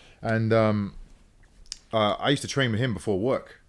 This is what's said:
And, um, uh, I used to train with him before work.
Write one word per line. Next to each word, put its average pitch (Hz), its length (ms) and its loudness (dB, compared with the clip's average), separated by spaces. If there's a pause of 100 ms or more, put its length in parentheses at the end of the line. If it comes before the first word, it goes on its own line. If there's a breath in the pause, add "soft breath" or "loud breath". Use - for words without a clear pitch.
(220 loud breath)
And, 113 300 0
um, 107 420 2 (960)
uh, 107 200 2
I - 180 -2
used 143 120 0
to 113 60 -8
train 131 220 0
with 104 100 -2
him 127 140 -2
before 95 240 -2
work. 117 500 -4